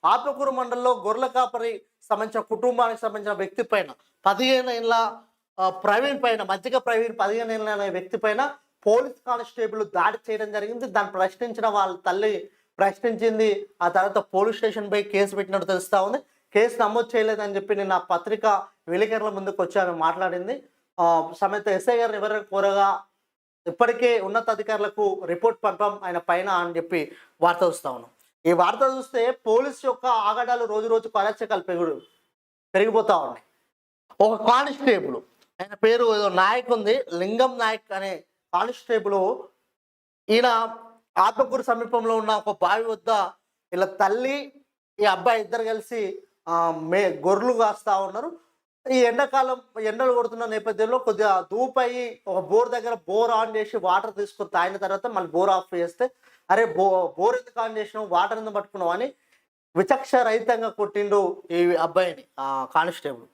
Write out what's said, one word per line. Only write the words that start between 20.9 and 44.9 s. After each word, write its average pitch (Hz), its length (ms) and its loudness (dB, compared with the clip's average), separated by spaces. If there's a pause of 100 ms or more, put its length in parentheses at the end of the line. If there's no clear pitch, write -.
ఆ, 165 420 4
సమేత 202 260 -2
ఎస్ఐ 202 300 2
గారిని 226 200 0
ఎవరైనా 214 240 -2
కోరగా 196 640 2 (640)
ఇప్పటికే 233 520 2
ఉన్నత 208 300 -4
అధికారులకు 208 760 -2
రిపోర్ట్ 175 380 0
పంపాం 202 400 -2
ఆయన 180 140 -4
పైన 180 320 0
అని 175 280 0
చెప్పి 170 380 -4 (260)
వార్త 170 220 4
చూస్తా 165 280 -2
ఉన్నాం. 123 200 -14 (340)
ఈ 165 60 4
వార్త 180 280 4 (180)
చూస్తే 254 340 -2
పోలీస్ 254 540 0
యొక్క 254 200 -2
ఆగడాలు 233 600 0
రోజు 214 220 -4
రోజుకు 226 320 0
అరాచకాలు 208 420 -2
పెరుగు-, 170 380 -4 (760)
పెరిగిపోతా 214 420 4
ఉన్నాయి. 135 260 -6 (800)
ఒక 220 240 2
కానిస్టేబుల్, 254 680 2 (460)
ఆయన 202 120 -10
పేరు 226 420 4
ఏదో 208 140 2
నాయక్ 214 420 2
ఉంది, 226 320 2 (100)
లింగం 226 440 0
నాయక్ 220 340 -4
అనే 190 320 -6 (300)
కానిస్టేబుల్, 208 840 0 (960)
ఈయన 226 440 2 (420)
ఆత్మకూరు 233 440 2
సమీపంలో 233 560 -2
ఉన్న 220 140 -2
ఒక 208 300 -2
బావి 196 220 2
వద్ద 226 260 -6
వీళ్ళ 190 760 -2
తల్లి, 247 680 -2 (460)